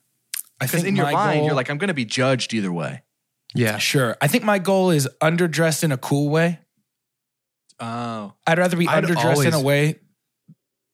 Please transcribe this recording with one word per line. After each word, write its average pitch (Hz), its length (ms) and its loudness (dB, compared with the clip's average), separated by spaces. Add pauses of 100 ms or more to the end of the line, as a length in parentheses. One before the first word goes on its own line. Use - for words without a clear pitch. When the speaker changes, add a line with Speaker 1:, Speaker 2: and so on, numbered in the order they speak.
(600)
Speaker 1:
'Cause 131 100 -2
Speaker 2:
think 170 160 -2
Speaker 1:
in 196 100 0
your 143 100 2
Speaker 2:
my 143 60 0
Speaker 1:
mind, 151 280 2
Speaker 2:
goal 151 60 2
Speaker 1:
you're 151 80 0
like, 127 140 -2
"I'm 147 100 -4
gonna 196 160 -2
be 131 100 -4
judged 127 500 0
either 98 180 -2
way." 69 300 -6 (520)
Speaker 3:
Yeah. 110 240 0
Speaker 2:
Sure. 123 420 0
I 147 80 2
think 233 160 0
my 208 140 2
goal 185 320 2
is 143 180 2 (120)
underdressed 165 640 0
in 156 80 0
a 127 40 -2
cool 147 340 -2
way. 165 300 0 (1200)
Speaker 1:
Oh. 117 520 -8 (140)
Speaker 2:
I'd 165 120 2
rather 180 180 2
be 170 120 2
Speaker 3:
I'd 156 160 2
Speaker 2:
underdressed 139 420 2
in - 60 4
a 160 40 2
Speaker 3:
always 139 80 2
Speaker 2:
way 143 320 2 (960)